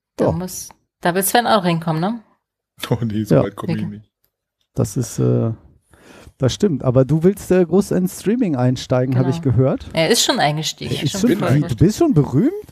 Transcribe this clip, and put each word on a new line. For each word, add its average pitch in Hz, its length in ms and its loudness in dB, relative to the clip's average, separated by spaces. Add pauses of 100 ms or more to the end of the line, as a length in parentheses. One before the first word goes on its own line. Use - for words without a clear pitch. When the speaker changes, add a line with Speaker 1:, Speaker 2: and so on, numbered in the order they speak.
(160)
Speaker 1:
Da - 100 0
Speaker 2:
Doch. 165 120 0
Speaker 1:
muss, 185 320 -10 (320)
da 175 120 0
will 190 100 0
Sven 233 240 2
auch 220 180 2
hinkommen, 165 360 0
ne? 220 200 -4 (560)
Speaker 3:
<laughs> - 120 -12
Oh 120 140 2
nee, 107 200 -2
so 151 120 0
Speaker 2:
Ja. 131 80 4
Speaker 3:
weit 104 120 -6
komm - 160 -8
ich 110 60 -2
Speaker 1:
Okay. 107 80 -6
Speaker 3:
nicht. 104 260 -14 (640)
Speaker 2:
Das 117 240 -2
ist, 123 220 -6
äh, 123 320 0 (840)
das 131 160 0
stimmt. 175 300 -2
Aber 131 220 4
du 156 180 0
willst, 202 280 0
äh, 185 140 4
groß 180 260 0
ins 180 300 -2
Streaming 208 340 0
einsteigen, 127 600 0
hab 131 100 2
Speaker 1:
Genau. 131 100 0
Speaker 2:
ich 170 60 -6
gehört. 131 520 0
Speaker 1:
Er - 160 0
ist 233 140 2
schon 277 160 0
eingestiegen. 151 540 -2
Speaker 2:
Ich 160 100 -4
Speaker 1:
Ist 151 100 -2
Speaker 2:
bin 196 80 -6
Speaker 1:
schon 233 80 2
Speaker 3:
bin 214 100 2
Speaker 1:
voll 185 100 -2
Speaker 2:
wie, 127 40 2
Speaker 3:
eigentlich 139 240 0
Speaker 2:
du 143 80 4
bist 214 120 2
schon 320 160 2
berühmt? 151 380 2 (200)